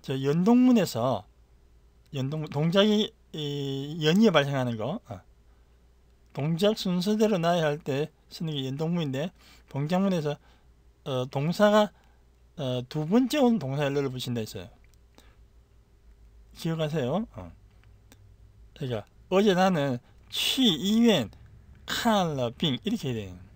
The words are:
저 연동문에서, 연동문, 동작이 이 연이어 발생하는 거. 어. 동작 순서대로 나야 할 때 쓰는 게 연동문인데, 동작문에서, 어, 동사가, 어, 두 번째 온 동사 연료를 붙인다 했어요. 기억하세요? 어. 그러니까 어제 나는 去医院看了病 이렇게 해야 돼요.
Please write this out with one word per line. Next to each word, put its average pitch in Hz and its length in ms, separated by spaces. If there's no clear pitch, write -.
저 135 200
연동문에서, 175 1000
연동문, 147 360
동작이 196 640
이 143 720
연이어 196 280
발생하는 139 460
거. 127 320
어. 95 120
동작 170 460
순서대로 208 600
나야 165 260
할 147 140
때 147 320
쓰는 160 260
게 135 120
연동문인데, 156 680
동작문에서, 156 680
어, 131 260
동사가, 208 640
어, 127 320
두 151 180
번째 247 320
온 240 200
동사 139 260
연료를 139 260
붙인다 123 300
했어요. 107 280
기억하세요? 160 760
어. 87 200
그러니까 123 300
어제 196 240
나는 160 440
去医院看了病 180 2500
이렇게 196 240
해야 123 60
돼요. 95 240